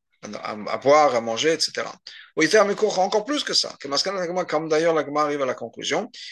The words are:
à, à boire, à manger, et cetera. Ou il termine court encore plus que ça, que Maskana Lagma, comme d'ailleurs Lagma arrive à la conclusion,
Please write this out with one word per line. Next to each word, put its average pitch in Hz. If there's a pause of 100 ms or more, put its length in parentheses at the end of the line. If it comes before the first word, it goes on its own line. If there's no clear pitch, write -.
(220)
à, 107
à 107
boire, 143
à 113
manger, 117
et 151
cetera. - (400)
Ou 160
il 156
termine 202
court 196
encore 202
plus 285
que 202
ça, -
que -
Maskana 185
Lagma, 175
comme 160
d'ailleurs 165
Lagma 147
arrive 147
à 135
la 123
conclusion, 120 (200)